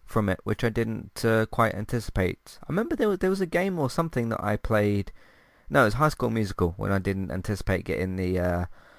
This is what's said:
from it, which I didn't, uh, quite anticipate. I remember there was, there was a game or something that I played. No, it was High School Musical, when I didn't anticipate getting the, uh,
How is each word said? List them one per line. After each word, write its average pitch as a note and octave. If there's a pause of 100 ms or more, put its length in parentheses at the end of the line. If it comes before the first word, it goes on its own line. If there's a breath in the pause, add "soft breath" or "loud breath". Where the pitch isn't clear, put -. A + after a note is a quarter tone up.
from G#2
it, F#2
which G#2+
I A#2
didn't, A2
uh, A2
quite A2+
anticipate. -
I -
remember A#3
there A3
was, F#3
there F#3
was G3
a F#3+
game F3+
or C3+
something C3
that -
I G#2
played. G#2 (580 soft breath)
No, C#3+
it A#2
was G#2+
High D3+
School B2
Musical, F#2+
when G#2
I G2
didn't F#2+
anticipate F#2
getting F#2
the, F#2
uh, F2+ (340 soft breath)